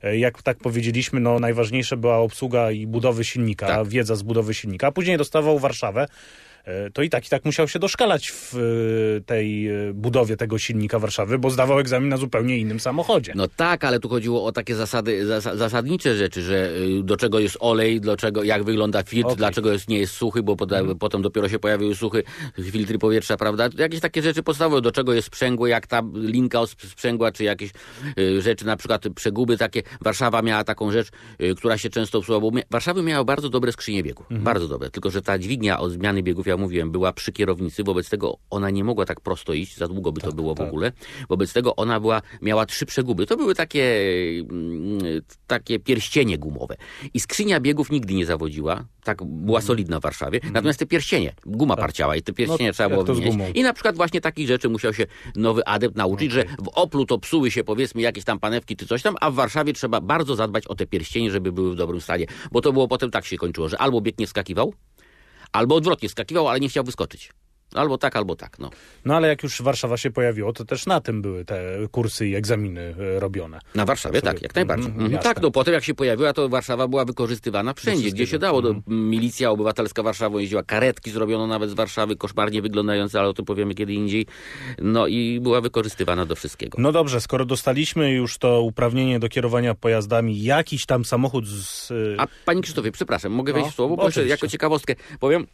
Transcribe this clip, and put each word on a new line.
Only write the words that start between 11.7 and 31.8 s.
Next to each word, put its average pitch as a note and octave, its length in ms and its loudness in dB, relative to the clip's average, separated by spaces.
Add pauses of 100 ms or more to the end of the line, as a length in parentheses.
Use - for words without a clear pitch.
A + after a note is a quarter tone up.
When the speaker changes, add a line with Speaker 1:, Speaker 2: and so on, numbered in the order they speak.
Speaker 1:
egzamin C3 300 0
na C3+ 80 0
zupełnie B2+ 420 0
innym A2 220 -2
samochodzie. D3 560 0
Speaker 2:
No F#2+ 200 0
tak, E3+ 280 2
ale B2 160 2
tu A#2 80 -8
chodziło A#2 360 0
o A2 80 -2
takie A#2+ 220 -4
zasady, G#2+ 520 0
zasa-, G#2+ 300 -2
zasadnicze A#2 600 0
rzeczy, F#2 260 0
że, F#2 280 0 (280)
y, G2 40 0
do G2 140 2
czego A2 220 2
jest G#2 220 2
olej, A2+ 400 4
do G#2 160 0
czego, G#2+ 260 0
jak G#2 220 2
wygląda G#2 380 2
filtr, A#2 240 0
Speaker 1:
Okej. B2+ 100 2
Speaker 2:
dlaczego G#2+ 360 2
jest, G2+ 160 -2
nie A2 100 2
jest G2 160 0
suchy, A#2 280 0
bo G2+ 140 2
poda-, G2 220 0
Speaker 1:
Mhm. F#2+ 200 0
Speaker 2:
potem G2+ 240 0
dopiero G2+ 260 0
się G#2+ 100 -2
pojawiły G#2 360 2
suchy G#2+ 280 0 (500)
filtry G#2+ 260 -2
powietrza, A2 380 2
prawda? G#2+ 320 0 (100)
Jakieś D#3+ 220 0
takie D#3+ 220 -2
rzeczy D#3+ 200 2
podstawowe, D3+ 400 2
do A#2 100 4
czego B2+ 200 2
jest A#2 140 2
sprzęgło, B2 400 0
jak A#2 200 2
ta A#2 160 0 (120)
linka A#2 460 2
os-, A#2 160 -2 (140)
sprzęgła, A#2 420 0
czy A2 120 -4
jakieś, G2+ 260 -2 (480)
y, F#2+ 240 4
rzeczy, G#2 240 0
na A2 100 0
przykład - 260 -2 (120)
przeguby A#2 420 0
takie. A2 260 0 (180)
Warszawa A2+ 420 2
miała G#2+ 220 2
taką G#2+ 280 -2
rzecz, A2+ 160 2 (320)
y, F2+ 140 2
która A2 240 0
się A2 120 -4